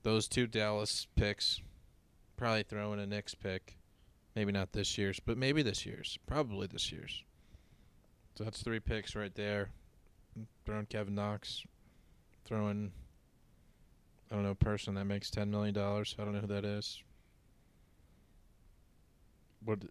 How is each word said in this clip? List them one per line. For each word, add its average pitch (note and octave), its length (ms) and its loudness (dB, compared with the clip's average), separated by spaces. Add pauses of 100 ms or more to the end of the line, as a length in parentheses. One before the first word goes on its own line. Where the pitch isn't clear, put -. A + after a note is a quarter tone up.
those A2 260 4
two B2 180 4
Dallas G#2+ 600 2 (100)
picks, - 440 4 (760)
probably A2+ 260 2
throw G#2 300 -2
in G#2 60 -2
a G2+ 80 -2
Knicks G#2 280 -4
pick. - 420 -4 (600)
Maybe G#2+ 160 4
not G2 200 0
this - 260 0
year's, G2 220 2
but A#2 180 0
maybe C#3 240 4
this G#2 240 0
year's. - 400 -8
Probably A2 400 0
this - 240 -4
year's. - 320 -8 (1120)
So - 60 -8
that's G#2+ 200 -6
three A2+ 180 0
picks G#2+ 340 -2
right G#2 200 -4
there. G#2 360 0 (960)
Throwing G#2+ 200 -2
Kevin G#2 280 -2
Knox. G#2 480 -2 (840)
Throwing, G#2 460 0 (1400)
I - 40 -6
don't G#2 80 2
know, G2+ 80 2
a G2 60 2
person G#2 380 4
that G2 100 -2
makes G2 260 -2
ten G#2 220 0
million G#2 200 2
dollars. G#2 460 0
I G#2 60 -4
don't G#2 100 -2
know G#2 60 0
who G2+ 80 -4
that G2+ 160 0
is. G#2 360 -4 (2750)
What G#2+ 260 0